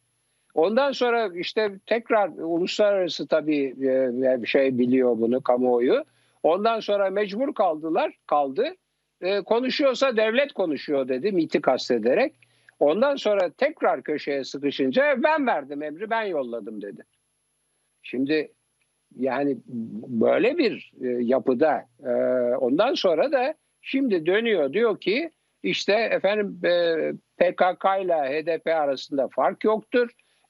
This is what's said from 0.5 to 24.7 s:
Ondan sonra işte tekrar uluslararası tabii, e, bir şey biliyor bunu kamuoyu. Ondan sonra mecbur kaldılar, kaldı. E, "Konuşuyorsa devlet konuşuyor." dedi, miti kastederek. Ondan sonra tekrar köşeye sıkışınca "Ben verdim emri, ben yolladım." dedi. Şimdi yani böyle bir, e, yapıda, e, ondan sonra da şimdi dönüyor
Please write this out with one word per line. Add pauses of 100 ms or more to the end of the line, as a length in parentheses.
Ondan
sonra
işte (140)
tekrar
uluslararası
tabii,
e,
bir
şey
biliyor
bunu
kamuoyu. (380)
Ondan
sonra
mecbur
kaldılar,
kaldı. (560)
E,
"Konuşuyorsa
devlet
konuşuyor."
dedi,
miti
kastederek. (460)
Ondan
sonra
tekrar
köşeye
sıkışınca
"Ben
verdim
emri,
ben
yolladım."
dedi. (1000)
Şimdi (640)
yani (520)
böyle
bir, (100)
e,
yapıda, (200)
e, (460)
ondan
sonra
da (280)
şimdi
dönüyor